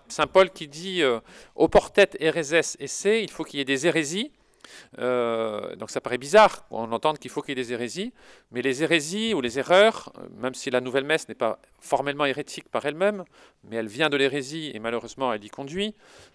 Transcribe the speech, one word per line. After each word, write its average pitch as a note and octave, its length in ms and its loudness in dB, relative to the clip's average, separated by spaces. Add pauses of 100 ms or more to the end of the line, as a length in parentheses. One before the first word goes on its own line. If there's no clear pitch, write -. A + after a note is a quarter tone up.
saint D3+ 180 0
Paul F#3+ 240 6
qui D#3 180 -12
dit, F3 340 -4
euh, « A#2+ 180 2 (360)
Oportet F#3+ 540 4 (100)
hereses D#3 340 0
esse », - 500 -2
il G#3 260 2
faut - 140 -8
qu'il C#3 140 -8
y C#3 40 -2
ait C3 40 -2
des C3+ 200 0
hérésies. E3 440 0 (680)
Euh, A2+ 800 -2
donc A2 140 -12
ça C3 100 -6
paraît B2 180 -4
bizarre, F3 520 6
on A2+ 200 -6
entend C3+ 240 0
qu'il B2+ 160 -12
faut D3 120 -6
qu'il C#3+ 140 -8
y B2+ 40 -2
ait B2+ 40 -4
des A#2 80 -6
hérésies, B2 400 -6 (380)
mais A#2+ 120 -6
les C3 200 0
hérésies E3+ 520 0
ou D3+ 60 0
les A#2+ 180 -4
erreurs, G3 600 4
euh, G1+ 80 -14 (120)
même B2+ 160 -6
si - 160 -8
la B2 100 2
nouvelle B2+ 240 -2
messe D#3 240 -2
n'est A2 60 -12
pas A2+ 240 -2 (220)
formellement C#3+ 440 0
hérétique C#3 460 -6
par A#2 160 -4
elle-même, F#3 380 -2 (400)
mais A2+ 120 -10
elle A2 120 -2
vient C#3 200 0
de C#3+ 80 2
l'hérésie C#3 580 -2
et G#2+ 40 -12
malheureusement A#2 540 -4
elle G#2+ 120 -6
y G#2 60 -20
conduit, F#3 440 -8 (400)